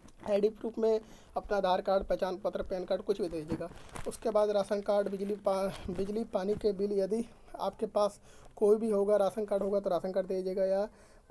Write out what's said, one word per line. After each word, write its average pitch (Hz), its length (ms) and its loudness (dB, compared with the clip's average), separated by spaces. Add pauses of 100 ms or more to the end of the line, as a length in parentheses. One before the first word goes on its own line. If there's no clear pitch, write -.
(260)
आईडी 202 240 2
प्रूफ 220 280 -8
में 220 220 2 (360)
अपना 202 200 -2
आधार 185 260 2
कार्ड, 196 220 2
पहचान 185 320 -2
पत्र, 190 280 -4
पैन 185 200 -6
कार्ड, 185 180 -2
कुछ 202 180 -2
भी 185 80 -2
दे 170 100 -6
दीजिएगा। 165 300 -6 (400)
उसके - 240 -4
बाद 208 200 4
राशन 202 300 2
कार्ड, 202 280 2
बिजली 202 280 -2
पा-, 190 320 0 (200)
बिजली 196 360 -2
पानी 196 300 -2
के 208 180 0
बिल, 202 200 -2
यदि 196 300 0 (320)
आपके 196 320 -4
पास 208 320 2 (360)
कोई 214 200 6
भी 220 140 0
होगा, 202 280 4
राशन 196 260 0
कार्ड 202 180 0
होगा 196 180 0
तो 196 100 -2
राशन 185 220 -2
कार्ड 185 140 0
दे 190 80 -2
दीजिएगा, 190 320 0
या 196 220 0 (420)